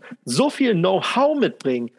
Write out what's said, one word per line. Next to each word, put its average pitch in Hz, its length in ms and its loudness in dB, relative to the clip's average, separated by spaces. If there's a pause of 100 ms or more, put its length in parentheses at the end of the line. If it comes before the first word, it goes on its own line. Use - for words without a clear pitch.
(240)
so 262 260 0
viel 247 240 0
Know-how 190 640 0
mitbringen, 127 600 -2